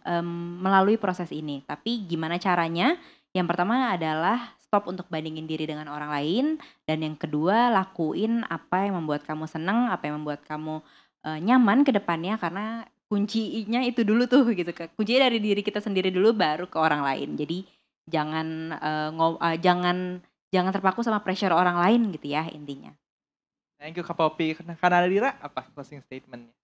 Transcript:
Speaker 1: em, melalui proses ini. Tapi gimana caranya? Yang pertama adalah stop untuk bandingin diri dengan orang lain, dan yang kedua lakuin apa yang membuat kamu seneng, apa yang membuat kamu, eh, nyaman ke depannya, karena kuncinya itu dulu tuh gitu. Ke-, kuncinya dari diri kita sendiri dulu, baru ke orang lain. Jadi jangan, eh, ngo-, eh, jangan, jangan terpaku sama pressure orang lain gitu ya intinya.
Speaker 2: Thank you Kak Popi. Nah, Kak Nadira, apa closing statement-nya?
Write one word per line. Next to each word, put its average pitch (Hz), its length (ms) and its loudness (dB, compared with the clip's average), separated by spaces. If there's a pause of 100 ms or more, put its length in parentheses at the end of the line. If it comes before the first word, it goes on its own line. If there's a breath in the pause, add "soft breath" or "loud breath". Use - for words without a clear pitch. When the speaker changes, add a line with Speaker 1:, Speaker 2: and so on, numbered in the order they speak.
Speaker 1:
em, 170 560 -4
melalui 196 400 6
proses 180 320 -4
ini. 147 320 -8
Tapi 220 400 -6
gimana 165 320 -2
caranya? 175 640 2 (320 loud breath)
Yang 180 240 0
pertama 220 400 0
adalah 170 640 0
stop 202 320 -2
untuk 180 160 -8
bandingin 156 400 -6
diri 156 160 -4
dengan 151 240 -8
orang 147 240 -8
lain, 160 340 0 (380 loud breath)
dan 156 160 -2
yang 156 160 -4
kedua 175 560 2
lakuin 190 800 0
apa 185 340 -2
yang 190 140 -2
membuat 151 240 -2
kamu 156 240 -6
seneng, 202 400 -2
apa 165 240 -4
yang 151 80 -6
membuat 151 240 -6
kamu, 156 400 -8 (420 soft breath)
eh, 156 140 -6
nyaman 240 480 6
ke 240 80 4
depannya, 175 400 -2
karena 214 480 -6 (260)
kuncinya 214 720 -2
itu 240 220 0
dulu 226 240 4
tuh 254 240 6
gitu. 175 240 -2
Ke-, 170 180 -12
kuncinya 240 380 4
dari 226 100 0
diri 208 220 2
kita 208 160 -2
sendiri 190 320 0
dulu, 208 240 4
baru 175 320 0
ke - 100 -6
orang 147 240 2
lain. 143 380 -2
Jadi 170 240 -4 (420 soft breath)
jangan, 160 720 -4
eh, 151 380 -4
ngo-, 165 260 2
eh, 165 160 0
jangan, 180 640 2 (320)
jangan 185 240 2
terpaku 196 260 0
sama 214 220 -2
pressure 185 320 0
orang 175 240 4
lain 214 340 4
gitu 143 220 -6
ya 160 160 -2
intinya. 143 400 -14 (880)
Speaker 2:
Thank 156 160 -12
you 170 80 -6
Kak 165 160 -8
Popi. 156 480 0
Nah, 170 80 -10
Kak 180 160 4
Nadira, 190 480 2
apa 139 320 -10
closing 139 320 -16
statement-nya? 120 480 -18 (120)